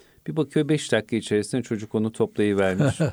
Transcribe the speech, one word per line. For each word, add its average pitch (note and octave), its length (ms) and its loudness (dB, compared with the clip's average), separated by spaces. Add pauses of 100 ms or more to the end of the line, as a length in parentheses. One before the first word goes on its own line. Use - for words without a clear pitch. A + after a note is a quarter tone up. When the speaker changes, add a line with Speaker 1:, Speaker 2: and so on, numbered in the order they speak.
(280)
Speaker 1:
Bir D3+ 80 -8
bakıyor D3+ 340 0
beş D3+ 220 -2
dakika A2+ 240 0
içerisinde G#2+ 480 -2
çocuk A2 320 -6
onu A2 160 0
toplayıvermiş. G#2 880 0
Speaker 2:
<laughs> - 0 -
Allah D#3 120 0